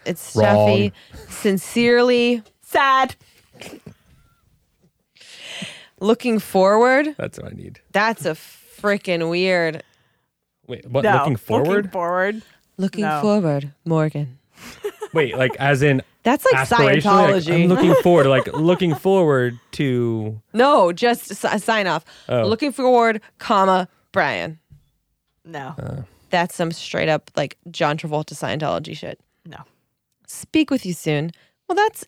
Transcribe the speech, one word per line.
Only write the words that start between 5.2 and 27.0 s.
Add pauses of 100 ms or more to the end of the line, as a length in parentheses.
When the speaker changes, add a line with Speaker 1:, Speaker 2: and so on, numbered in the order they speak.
Speaker 1:
Looking
forward.
Speaker 2:
That's
what
I
need. (120)
Speaker 1:
That's
a
freaking
weird. (840)
Speaker 2:
Wait,
what?
Speaker 3:
No.
Speaker 2:
Looking
forward?
Speaker 3:
Looking
forward. (360)
Speaker 1:
Looking
Speaker 3:
No.
Speaker 1:
forward, (120)
Morgan. (760)
Speaker 2:
Wait,
like,
as
in (220)
Speaker 1:
That's
like (120)
Speaker 2:
aspirationally?
Like, (400)
Speaker 1:
Scientology.
Speaker 2:
I'm
looking
forward
to,
like,
looking
forward (140)
to (120)
Speaker 1:
No,
just
s-,
a
sign
off. (240)
Speaker 2:
Oh.
Speaker 1:
Looking
forward, (160)
comma, (240)
Brian. (880)
Speaker 3:
No.
Speaker 2:
Uh. (280)
Speaker 1:
That's
some
straight